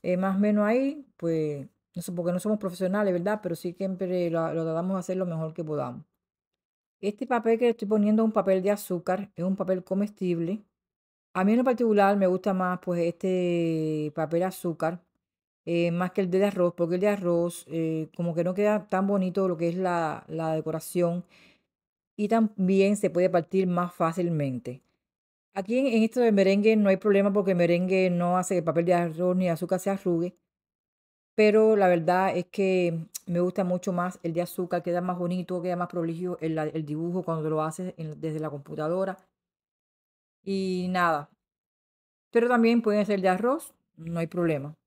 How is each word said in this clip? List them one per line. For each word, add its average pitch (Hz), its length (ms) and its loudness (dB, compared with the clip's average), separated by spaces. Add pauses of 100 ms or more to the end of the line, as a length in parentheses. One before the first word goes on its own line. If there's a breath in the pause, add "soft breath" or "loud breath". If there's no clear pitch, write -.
eh, 180 140 0
más 190 180 0
o - 20 0
menos 208 280 4
ahí, 269 400 0 (100)
pues, 156 500 -2 (280)
no 170 80 -10
sé, 190 100 -10
porque 175 200 -2
no 180 60 -2
somos 214 200 0
profesionales, 190 540 -2
¿verdad? 202 300 -2
Pero 170 140 -4
sí 175 160 -6
siempre 180 580 -2
lo, 165 240 -2
lo 165 100 -2
tratamos 170 320 -2
de 185 40 -4
hacer 185 160 -4
lo 185 100 -2
mejor 160 280 -6
que 170 100 -8
podamos. 143 400 -6 (960)
Este 208 260 -6
papel 226 320 2
que 240 80 2
le 233 60 6
estoy 220 160 -6
poniendo 214 340 4
es 226 40 4
un 220 60 0
papel 190 300 2
de 196 80 0
azúcar, 190 680 -4
es 170 80 -6
un 190 120 0
papel 185 280 -2
comestible. 190 760 -2 (720)
A 185 100 0
mí 208 80 4
en 233 60 4
lo 254 60 2
particular 214 520 4
me 196 100 2
gusta 185 280 0
más, 180 280 -2
pues, 175 200 -2
este 165 1120 0
papel 165 300 0
azúcar, 175 580 -4 (640)
eh, 170 260 0
más 180 200 -2
que 202 100 -2
el 180 80 -2
de 190 140 2
arroz, 185 320 0
porque 170 200 0
el 180 60 -2
de 208 60 2
arroz, 175 600 -2
eh, 160 480 -4
como 170 180 -4
que 170 100 -2
no 180 100 -2
queda 208 340 0
tan 190 180 0
bonito 190 420 0
lo 170 80 -2
que 170 140 -2
es 175 60 -6
la, 175 520 -2
la 160 260 -4
decoración 170 680 -2 (920 soft breath)
y 208 120 -2
también 202 680 4
se 202 140 0
puede 180 200 4
partir 180 360 2
más 175 280 -2
fácilmente. 156 880 -2 (720)
Aquí 202 240 -2
en, 277 80 2
en 226 160 4
esto 226 180 0
de 233 120 6
merengue 202 440 4
no 208 120 4
hay 190 80 4
problema 196 360 4
porque 196 200 2
el 180 40 2
merengue 180 540 2
no 175 280 0
hace 185 160 -2
que 180 40 2
el 160 60 -2
papel 170 220 0
de 180 80 4
arroz 175 420 0
ni 185 120 2
azúcar 175 320 -2
se 196 100 -4
arrugue, 180 460 -2 (1000)
pero 214 400 6
la 196 120 6
verdad 180 480 2
es 175 100 -4
que 180 600 0 (200)
me 175 140 -2
gusta 180 240 0
mucho 180 280 -2
más 175 300 -4
el 170 120 -4
de 175 80 0
azúcar, 175 400 -4
queda 175 180 -2
más 180 180 -4
bonito, 180 440 -4
queda 180 140 -2
más 175 120 -4
prolijo 170 520 -4
el, 160 180 -2
el 156 260 -4
dibujo 170 380 -4
cuando 160 280 -4
lo 156 120 0
haces 180 340 -8
en, 151 240 -12
desde 156 200 -6
la 156 100 -6
computadora. 156 640 -6 (1300)
Y 190 460 -4
nada, 165 400 -2 (1000)
pero 233 180 2
también 233 340 4
pueden 208 240 2
ser 202 140 0
de 185 80 2
arroz, 240 460 -2 (220)
no 165 240 -8
hay 165 60 -2
problema. 160 500 -2 (100)